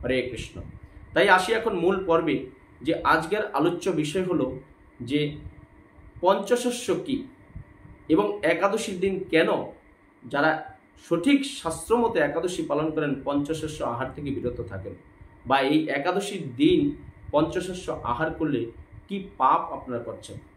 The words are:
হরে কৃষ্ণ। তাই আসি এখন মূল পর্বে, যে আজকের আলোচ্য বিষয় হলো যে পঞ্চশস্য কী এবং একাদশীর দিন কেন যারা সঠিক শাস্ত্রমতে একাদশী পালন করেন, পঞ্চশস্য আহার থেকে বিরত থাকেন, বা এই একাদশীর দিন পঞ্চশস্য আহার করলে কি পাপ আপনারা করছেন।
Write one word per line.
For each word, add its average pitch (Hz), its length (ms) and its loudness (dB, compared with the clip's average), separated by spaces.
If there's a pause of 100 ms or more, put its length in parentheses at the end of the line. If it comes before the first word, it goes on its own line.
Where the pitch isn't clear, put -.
হরে 127 200 0
কৃষ্ণ। - 380 -8 (540)
তাই 185 140 4
আসি 185 240 6
এখন 220 260 0
মূল 180 260 2
পর্বে, 165 420 2 (360)
যে 143 120 0 (100)
আজকের 160 420 2
আলোচ্য 175 440 0
বিষয় 160 320 -2
হলো 175 360 -2 (420)
যে 147 360 -2 (840)
পঞ্চশস্য 226 760 2
কী - 280 -4 (840)
এবং 202 340 4
একাদশীর 190 580 0
দিন 190 300 0
কেন - 180 4 (760)
যারা 143 380 2 (440)
সঠিক 269 360 4
শাস্ত্রমতে - 760 0
একাদশী 160 440 0
পালন 151 280 0
করেন, 147 240 0 (100)
পঞ্চশস্য 143 600 -2
আহার 127 300 -4
থেকে 147 160 -8
বিরত 120 300 -4
থাকেন, 98 320 -8 (540)
বা 135 140 4
এই 151 280 2
একাদশীর 170 680 -2
দিন 147 380 6 (360)
পঞ্চশস্য 185 600 0 (120)
আহার 123 280 0
করলে 139 360 -2 (420)
কি 196 200 -8 (100)
পাপ 143 340 4
আপনারা 123 300 -6
করছেন। 104 340 -12 (200)